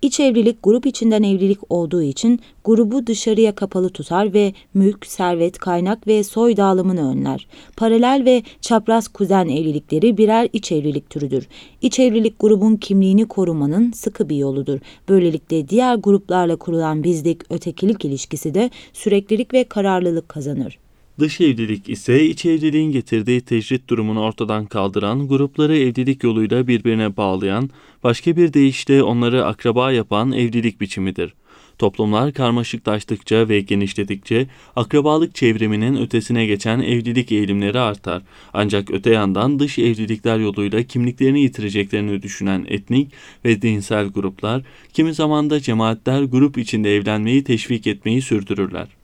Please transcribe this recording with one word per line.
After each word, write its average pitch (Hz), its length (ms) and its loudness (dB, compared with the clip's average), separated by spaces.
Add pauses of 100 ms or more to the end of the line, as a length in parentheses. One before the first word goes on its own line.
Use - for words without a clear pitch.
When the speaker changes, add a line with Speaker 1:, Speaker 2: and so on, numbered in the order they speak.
Speaker 1:
İç 277 180 -2
evlilik 233 440 2
grup 226 220 2
içinden 226 380 2
evlilik 196 360 2 (100)
olduğu 170 320 -2
için 226 380 0 (240)
grubu 226 440 2
dışarıya 214 480 2
kapalı 185 340 -4
tutar 185 440 -2
ve 202 200 2 (200)
mülk, 196 320 2
servet, 175 520 -2
kaynak 180 500 -2
ve 214 160 4
soy 220 340 2
dağılımını 185 540 2
önler. 135 360 -4 (300)
Paralel 240 480 2
ve 247 180 4 (180)
çapraz 226 460 0
kuzen 190 400 0
evlilikleri 156 680 0
birer 220 360 4
iç 214 180 -4
evlilik 147 380 -2
türüdür. 139 380 -4 (340)
İç - 180 0
evlilik 226 400 2
grubun 214 360 4
kimliğini 196 500 2
korumanın 175 680 0
sıkı 208 380 -4
bir 151 60 -2
yoludur. 139 440 -2 (300)
Böylelikle 160 600 2
diğer 247 260 2
gruplarla 185 600 2
kurulan 160 480 -2
bizlik, 165 480 -2
ötekilik 185 540 -2
ilişkisi 143 480 -6
de 226 160 0 (240)
süreklilik 208 600 -2
ve 254 100 4
kararlılık 185 680 -2
kazanır. 139 480 -8 (420)
Speaker 2:
Dış 151 220 0
evlilik 110 480 0
ise 120 360 2
iç 160 200 -2
evliliğin 156 460 0
getirdiği 120 500 -2
tecrit 123 480 -4
durumunu 110 320 0
ortadan 107 440 -4
kaldıran, 104 640 -4
grupları 139 500 0
evlilik 131 460 0
yoluyla 113 440 0
birbirine 110 500 0
bağlayan, 101 520 -2 (340)
başka 127 320 0
bir 165 180 2
deyişle 139 500 4
onları 120 420 0
akraba 120 460 0
yapan 113 400 0
evlilik 117 500 0
biçimidir. 95 520 -6 (440)
Toplumlar 107 560 0
karmaşıklaştıkça 113 1160 -2
ve 104 120 2
genişledikçe 101 840 -4 (280)
akrabalık 151 600 0
çevriminin 110 600 0
ötesine 117 500 -2
geçen 107 340 -2
evlilik 120 520 -2
eğilimleri 101 480 0
artar. 101 420 -4 (320)
Ancak 101 380 -2
öte 98 200 0
yandan 107 480 0
dış 143 200 -2
evlilikler 113 600 0
yoluyla 104 440 -2
kimliklerini 131 580 0
yitireceklerini 104 800 -2
düşünen 98 480 -4
etnik 123 420 -2 (340)
ve 113 160 2
dinsel 107 460 -2
gruplar, 101 540 -4 (320)
kimi 160 200 0
zaman 151 360 0
da 151 100 0
cemaatler 113 640 0
grup 135 340 2
içinde 107 380 0
evlenmeyi 107 480 0
teşvik 117 440 -2
etmeyi 110 340 -2
sürdürürler. 98 680 -4 (160)